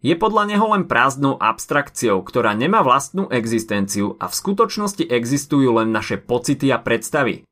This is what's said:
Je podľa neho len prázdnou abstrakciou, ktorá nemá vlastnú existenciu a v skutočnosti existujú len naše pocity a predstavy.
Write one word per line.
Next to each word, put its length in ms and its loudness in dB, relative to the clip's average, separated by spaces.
Je 160 2
podľa 320 2
neho 240 2
len 160 0
prázdnou 480 2
abstrakciou, 880 0
ktorá 320 0
nemá 240 2
vlastnú 480 0
existenciu 880 -2
a 160 -8
v 80 -10
skutočnosti 640 -2
existujú 720 0
len 160 2
naše 240 -4
pocity 560 -2
a 80 0
predstavy. 720 -2